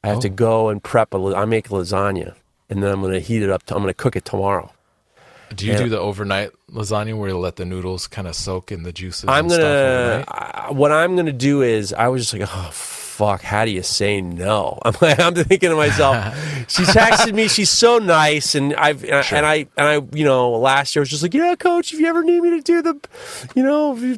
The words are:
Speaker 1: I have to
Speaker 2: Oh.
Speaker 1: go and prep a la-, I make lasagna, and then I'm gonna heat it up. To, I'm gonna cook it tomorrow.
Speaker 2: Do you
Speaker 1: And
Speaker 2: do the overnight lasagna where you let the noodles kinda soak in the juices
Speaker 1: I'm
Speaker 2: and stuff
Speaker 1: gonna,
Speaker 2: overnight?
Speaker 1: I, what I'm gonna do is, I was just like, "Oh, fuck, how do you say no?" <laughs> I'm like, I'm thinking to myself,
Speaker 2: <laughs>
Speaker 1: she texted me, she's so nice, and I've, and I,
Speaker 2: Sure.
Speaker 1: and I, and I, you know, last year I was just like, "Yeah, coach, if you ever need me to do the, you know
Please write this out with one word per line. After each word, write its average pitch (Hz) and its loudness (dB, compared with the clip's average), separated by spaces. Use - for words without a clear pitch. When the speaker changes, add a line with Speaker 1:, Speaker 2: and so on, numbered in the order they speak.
Speaker 1:
I 107 -2
have 104 0
to 107 -2
Speaker 2:
Oh. 95 -4
Speaker 1:
go 113 2
and 104 -6
prep - 0
a - -2
la-, 95 -2
I 101 0
make 113 -2
lasagna, 95 -4
and 98 -4
then 101 0
I'm 98 -4
gonna 95 -2
heat 110 -2
it 98 0
up. 92 -2
To, - -8
I'm 101 0
gonna 92 -2
cook - -4
it 92 -6
tomorrow. 95 -2
Speaker 2:
Do 98 -8
you 113 0
Speaker 1:
And 104 0
Speaker 2:
do 120 -2
the 110 -2
overnight 98 -4
lasagna 107 -4
where 101 -4
you 92 -4
let 90 -4
the 92 -8
noodles 92 -6
kinda 92 -10
soak 92 -8
in 85 -10
the 87 -10
juices 92 -12
Speaker 1:
I'm 147 2
Speaker 2:
and 175 2
stuff 165 4
Speaker 1:
gonna, 139 2
Speaker 2:
overnight? 131 -2
Speaker 1:
I, - -10
what 143 2
I'm 175 2
gonna 160 0
do 139 2
is, 110 0
I 117 2
was 127 0
just - -8
like, 101 -4
"Oh, 90 -8
fuck, - -4
how 107 -2
do 110 -2
you 92 -4
say 101 -2
no?" 90 -2
<laughs> - -14
I'm 113 0
like, 156 4
I'm 175 2
thinking 180 2
to 160 2
myself, 143 4
Speaker 2:
<laughs> 139 -8
Speaker 1:
she 180 0
texted 220 4
me, 214 2
she's 202 2
so 233 6
nice, 156 2
and 143 0
I've, 147 2
and - -2
I, 139 4
Speaker 2:
Sure. 147 0
Speaker 1:
and 151 2
I, 156 4
and 143 2
I, 147 0
you 151 0
know, 127 4
last 135 2
year 147 2
I - 2
was 131 -2
just 147 -4
like, 175 -2
"Yeah, 349 2
coach, 349 0
if 311 -10
you 311 4
ever 339 0
need 349 2
me 349 2
to 330 0
do 339 2
the, 302 -2
you 254 2
know 294 0